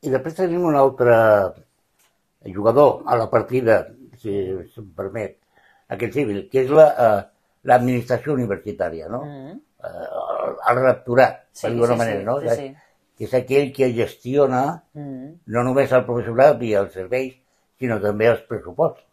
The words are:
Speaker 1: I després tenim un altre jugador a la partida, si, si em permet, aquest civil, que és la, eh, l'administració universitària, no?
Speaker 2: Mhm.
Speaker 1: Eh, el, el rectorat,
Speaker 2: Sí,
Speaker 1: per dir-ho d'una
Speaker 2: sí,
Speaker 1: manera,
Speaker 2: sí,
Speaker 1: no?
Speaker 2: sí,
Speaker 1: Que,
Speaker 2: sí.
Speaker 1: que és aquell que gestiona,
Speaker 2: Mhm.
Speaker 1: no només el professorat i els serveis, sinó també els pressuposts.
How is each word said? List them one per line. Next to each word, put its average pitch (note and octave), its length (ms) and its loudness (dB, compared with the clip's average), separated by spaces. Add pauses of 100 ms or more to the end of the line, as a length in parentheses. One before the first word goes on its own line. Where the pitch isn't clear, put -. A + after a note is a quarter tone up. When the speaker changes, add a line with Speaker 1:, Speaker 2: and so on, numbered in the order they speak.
Speaker 1:
I C#3+ 80 -4
després C3+ 240 -4
tenim F3 320 -2
un D#3 80 2
altre C3 400 4 (1300)
jugador A2+ 640 2
a B2 80 0
la A2+ 160 -2
partida, A2+ 540 2 (340)
si, G2+ 160 -6 (320)
si - 160 -20
em F#2 100 -20
permet, G2 460 -10 (500)
aquest A#2 240 -8
civil, G#2 360 -4
que C3 160 0
és B2+ 40 -6
la, D3+ 160 8 (120)
eh, G#2+ 240 4 (440)
l'administració B2+ 680 2
universitària, F#2+ 760 -4
no? B2 160 -8
Speaker 2:
Mhm. C#3+ 340 -16 (260)
Speaker 1:
Eh, - 220 -12 (380)
el, - 120 -8 (120)
el A#2+ 140 2
rectorat, B2 680 2
Speaker 2:
Sí, - 160 -12
Speaker 1:
per A2+ 60 -2
dir-ho A#2 140 2
d'una B2 60 4
Speaker 2:
sí, A#2 60 0
Speaker 1:
manera, A2+ 200 0
Speaker 2:
sí, G2 60 -8
Speaker 1:
no? B2 140 -2
Speaker 2:
sí, B2 80 -6
Speaker 1:
Que, A#2 80 0
Speaker 2:
sí. C#3 200 -12 (400)
Speaker 1:
que - 80 -10
és G#2 100 -10
aquell C3 380 0
que B2+ 220 0
gestiona, B2+ 720 0 (300)
Speaker 2:
Mhm. C#3+ 520 -16
Speaker 1:
no A#2 180 -2
només B2+ 300 0
el B2+ 120 4
professorat A#2+ 560 2
i A2+ 120 -2
els G2+ 180 0
serveis, B2 460 -6 (420)
sinó A#2 220 -4
també G#2 260 2
els A2+ 140 2
pressuposts. - 720 -6